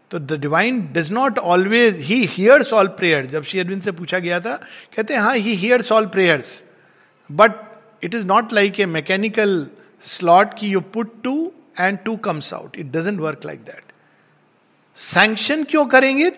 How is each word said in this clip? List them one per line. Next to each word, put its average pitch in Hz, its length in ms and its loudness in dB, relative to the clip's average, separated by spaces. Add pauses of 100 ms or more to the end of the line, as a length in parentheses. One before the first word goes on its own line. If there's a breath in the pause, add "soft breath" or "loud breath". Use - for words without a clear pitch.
(100)
तो 175 100 -8
the 143 120 -8
divine 170 500 0 (140)
does 165 160 -2
not 247 220 0
always, 202 580 4 (160)
he 220 200 2
hears 240 380 6
all 208 200 4
prayers। 160 380 0
जब 143 180 -6
श्री 185 180 -6
अरविंद 180 220 -6
से 202 100 -6
पूछा 175 260 -6
गया 175 220 -2
था, 240 160 -6 (400 loud breath)
कहते 220 180 -4
हैं, 233 60 0
"हाँ, 226 140 2
he 220 220 0
hears 226 360 0
all 220 140 4
prayers, 175 380 2 (880 soft breath)
but 196 200 6 (520)
it 180 100 -6
is 220 100 -4
not 220 280 2
like 202 280 0
a 196 60 0
mechanical 190 800 -2 (440 soft breath)
slot 175 380 4 (120)
कि 202 160 -4
you 190 100 0 (120)
put 226 100 -4 (200)
two 302 200 -2 (340)
and 190 120 2 (160)
two 226 100 -4
comes 165 340 -6
out। - 180 -14
It 156 160 -12
doesn't 165 320 -4
work 156 200 -6
like 147 260 -14
that।" - 300 -20 (1000 soft breath)
सैंक्शन 220 680 0
क्यों 294 220 2
करेंगे? 269 520 4